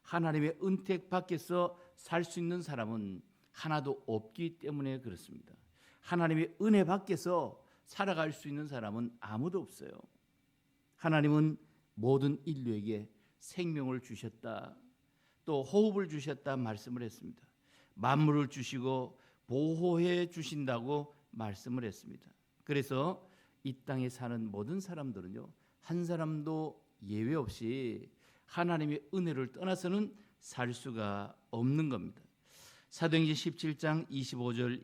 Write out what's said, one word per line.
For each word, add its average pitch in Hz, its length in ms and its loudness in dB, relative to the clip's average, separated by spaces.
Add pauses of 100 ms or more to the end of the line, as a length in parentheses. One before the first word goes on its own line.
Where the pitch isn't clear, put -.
하나님의 160 600 0
은택 185 460 0
밖에서 175 680 0 (180)
살 - 280 0
수 170 160 -6
있는 175 220 -2
사람은 113 600 -4 (300)
하나도 147 540 -2
없기 165 540 -4
때문에 139 400 -4
그렇습니다. - 540 -14 (480)
하나님의 165 600 2
은혜 208 220 8
밖에서 175 760 0 (260)
살아갈 165 460 0
수 - 160 -10
있는 147 200 -6
사람은 117 520 -4
아무도 127 420 -2
없어요. - 300 -12 (1080)
하나님은 151 600 6 (380)
모든 135 500 4
인류에게 110 640 -2 (300)
생명을 143 640 -4
주셨다, 110 720 -8 (720)
또 143 180 2
호흡을 202 460 4
주셨다 143 480 -4
말씀을 120 460 -4
했습니다. - 380 -12 (520)
만물을 143 560 6
주시고 131 680 -4 (300)
보호해 170 840 2
주신다고 143 840 -2 (160)
말씀을 113 540 -4
했습니다. - 420 -10 (360)
그래서 139 640 0 (380)
이 135 100 -4 (120)
땅에 131 240 0
사는 120 420 -4
모든 107 280 -4
사람들은요, 123 680 -8 (340)
한 175 220 -2
사람도 156 800 -2 (240)
예외 110 280 0
없이 117 720 -4 (380)
하나님의 156 640 0
은혜를 156 400 0
떠나서는 185 600 -2 (260)
살 123 340 -4
수가 104 640 -4 (160)
없는 139 380 2
겁니다. 90 320 -6 (680)
사도행전 160 460 4
십칠 156 420 -2
장 160 320 2
이십오 123 440 -2
절, 123 300 0